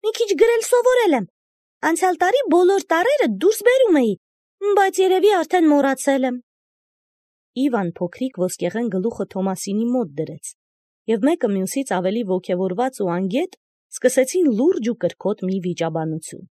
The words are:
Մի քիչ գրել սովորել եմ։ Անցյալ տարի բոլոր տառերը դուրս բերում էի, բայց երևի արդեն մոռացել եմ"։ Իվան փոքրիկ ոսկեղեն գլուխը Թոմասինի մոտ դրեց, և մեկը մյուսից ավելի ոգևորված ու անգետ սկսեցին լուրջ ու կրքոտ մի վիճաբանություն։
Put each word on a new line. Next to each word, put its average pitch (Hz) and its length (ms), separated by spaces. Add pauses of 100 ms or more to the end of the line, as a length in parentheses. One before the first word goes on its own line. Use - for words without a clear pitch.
Մի 440 80
քիչ 440 200
գրել 453 320
սովորել 480 500
եմ։ 214 120 (560)
Անցյալ 330 340
տարի 427 300
բոլոր 359 400
տառերը 415 480
դուրս 349 280
բերում 480 360
էի, 226 140 (480)
բայց 392 380
երևի 381 360
արդեն 339 340
մոռացել 269 600
եմ"։ 247 80 (1200)
Իվան 233 340
փոքրիկ 180 480
ոսկեղեն 185 500
գլուխը 190 380
Թոմասինի 196 640
մոտ 240 240
դրեց, 151 380 (580)
և 220 180
մեկը 320 240
մյուսից 196 400
ավելի 190 340
ոգևորված 190 760
ու 185 80
անգետ 190 480 (340)
սկսեցին 262 600
լուրջ 247 380
ու 226 80
կրքոտ - 440
մի 190 160
վիճաբանություն։ 165 920